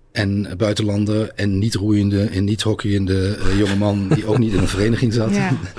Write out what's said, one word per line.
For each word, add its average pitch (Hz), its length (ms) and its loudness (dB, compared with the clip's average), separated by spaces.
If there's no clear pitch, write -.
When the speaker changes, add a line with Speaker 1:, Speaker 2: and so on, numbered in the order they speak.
Speaker 1:
en 101 440 -2
buitenlander 104 760 0
en 101 240 0
niet 107 160 0
roeiende 101 480 2
en 98 220 -2
niet 104 180 -2
hockeyende, 98 760 0
eh, 98 220 2
jongeman 101 500 0
die - 180 0
ook 107 120 2
niet 110 140 2
in 98 60 2
een 92 100 2
vereniging 110 440 0
zat. 113 220 0
Speaker 2:
Ja. 196 220 0
Speaker 1:
<laughs> - 40 -6